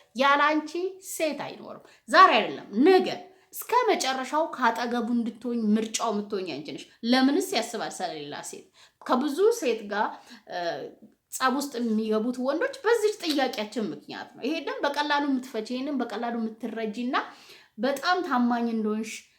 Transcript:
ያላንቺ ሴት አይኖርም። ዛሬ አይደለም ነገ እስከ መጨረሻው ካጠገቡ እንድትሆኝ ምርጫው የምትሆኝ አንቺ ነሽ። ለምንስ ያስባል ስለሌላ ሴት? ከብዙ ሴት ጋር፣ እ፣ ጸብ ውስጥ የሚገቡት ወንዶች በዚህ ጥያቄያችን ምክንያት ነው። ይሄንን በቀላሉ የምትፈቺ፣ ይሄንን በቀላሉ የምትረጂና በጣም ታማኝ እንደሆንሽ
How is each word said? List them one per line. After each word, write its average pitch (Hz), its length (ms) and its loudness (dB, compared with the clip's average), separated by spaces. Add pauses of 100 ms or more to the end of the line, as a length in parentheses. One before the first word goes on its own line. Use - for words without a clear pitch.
(160)
ያላንቺ 294 580 4 (340)
ሴት 302 340 -4
አይኖርም። - 440 -14 (240)
ዛሬ 349 240 10
አይደለም 165 340 0 (160)
ነገ 370 240 8 (440)
እስከ - 220 -6 (120)
መጨረሻው 285 640 0
ካጠገቡ 240 600 0
እንድትሆኝ 240 580 -2
ምርጫው 220 420 2
የምትሆኝ 208 400 -4
አንቺ 143 200 -10
ነሽ። - 140 -12 (200)
ለምንስ 262 480 4
ያስባል 220 400 -2
ስለሌላ 151 500 -8
ሴት? - 240 -14 (360)
ከብዙ 269 360 0 (140)
ሴት 247 340 0
ጋር፣ 208 220 -2 (400)
እ፣ 180 100 -8 (760)
ጸብ 175 200 2
ውስጥ 277 220 -4
የሚገቡት 220 640 0
ወንዶች 320 400 0
በዚህ 427 400 4
ጥያቄያችን 254 680 -2
ምክንያት 131 420 -10
ነው። - 140 -18
ይሄንን 330 360 -4
በቀላሉ 294 440 0
የምትፈቺ፣ 247 460 -4
ይሄንን 269 280 -4
በቀላሉ 233 380 -4
የምትረጂና 226 800 -4 (600)
በጣም 277 440 0
ታማኝ 240 480 2
እንደሆንሽ 220 420 -2 (280)